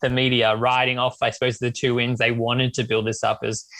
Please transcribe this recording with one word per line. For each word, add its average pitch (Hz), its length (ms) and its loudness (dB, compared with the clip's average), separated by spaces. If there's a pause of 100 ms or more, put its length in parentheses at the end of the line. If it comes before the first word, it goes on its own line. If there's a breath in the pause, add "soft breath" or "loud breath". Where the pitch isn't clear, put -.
the 135 100 0
media, 127 460 2
riding 127 420 0
off, 123 220 -2
I 117 100 0
suppose, 123 280 -2
the 123 120 -2
two 123 260 0
wins. 120 220 0
They 117 120 2
wanted 120 440 0
to 123 100 -2
build 110 220 0
this 110 160 -4
up 110 220 0
as, 113 220 -6 (140 loud breath)